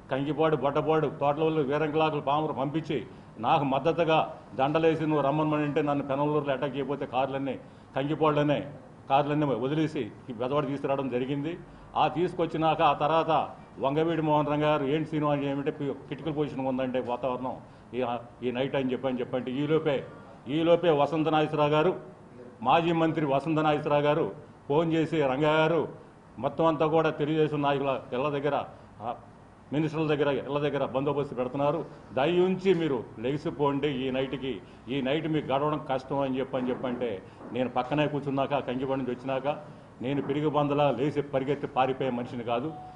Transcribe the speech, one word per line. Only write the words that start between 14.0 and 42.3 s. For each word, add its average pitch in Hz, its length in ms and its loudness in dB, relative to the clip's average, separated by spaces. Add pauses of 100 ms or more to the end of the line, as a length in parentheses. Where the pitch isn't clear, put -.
మోహన్ 151 260 2
రంగ 147 160 0
గారు, 151 200 2
"ఏంటి 151 260 0
సినిమా 147 260 0
ఏమిటంటే 139 360 -2
పి-, 143 220 -4
క్రిటికల్ 147 420 -8
పొజిషన్ 135 320 -2
ఉందంటే 131 320 -2
వాతావరణం 123 580 -4 (360)
ఈ, 123 120 -2 (420)
ఈ 123 40 2
నైట్" 127 240 -2
అని 131 160 0
చెప్పి, 123 160 -2
అని 127 120 0
చెప్పంటే 123 320 -4
ఈలోపే, 147 540 0 (420)
ఈలోపే 165 420 4
వసంత 147 400 2
నాగేశ్వరరావు 151 400 2
గారు, 156 300 4 (600)
మాజీ 160 300 4
మంత్రి 165 340 2
వసంత 143 340 2
నాగేశ్వరరావు 147 420 2
గారు 147 300 2 (380)
ఫోన్ 160 240 2
చేసి, 160 280 2
"రంగ 139 240 2
గారు, 156 420 4 (520)
మొత్తం 143 260 0
అంతా 160 220 4
కూడా 156 220 4
తెలుగుదేశం 151 520 0
నాయకుల 139 380 0 (140)
ఇళ్ళ 135 160 0
దగ్గర, 139 340 -2 (380)
ఆ, 113 140 -6 (580)
మినిస్టర్ల 151 340 0
దగ్గర, 147 220 2
ఇళ్ళ 135 300 -2
దగ్గర 143 260 0
బందోబస్తు 139 500 -2
పెడుతున్నారు, 143 500 -2 (280)
దయ 151 260 2
ఉంచి 185 340 4
మీరు 151 300 0 (160)
లెగిసిపోండి, 139 680 0
ఈ 131 240 -2
నైట్కి, 131 500 -4 (280)
ఈ 135 120 -2
నైట్ 147 260 0
మీకు 156 200 0
గడవడం 147 420 0
కష్టం" 135 300 -2
అని 135 200 -2
చెప్పి, 131 180 -4
అని 127 120 -2
చెప్పంటే 120 520 -4 (300)
నేను 123 180 -2
పక్కనే 147 380 0
కూర్చున్నాక, 139 520 -2
కంకిపాడు 131 400 -2
నుంచి 123 120 -4
వచ్చినాక, 131 680 -6 (220)
నేను 135 200 -2
పిరిగి 147 280 -2
బందలా 143 420 4
లేచి 139 300 0
పరిగెత్తి 139 460 -2
పారిపోయే 135 420 0
మనిషిని 120 340 -6